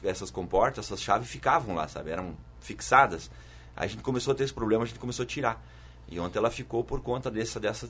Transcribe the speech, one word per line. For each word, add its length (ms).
essas 260
comportas, 560
essas 160
chaves 260
ficavam 460
lá, 140
sabe? 220
Eram 220
fixadas. 680
Aí 80
a 40
gente 140
começou 300
a 20
ter 100
esse 100
problema, 300
a 20
gente 140
começou 240
a 20
tirar. 360
E 100
ontem 200
ela 120
ficou 320
por 200
conta 280
dessa, 300
dessa, 300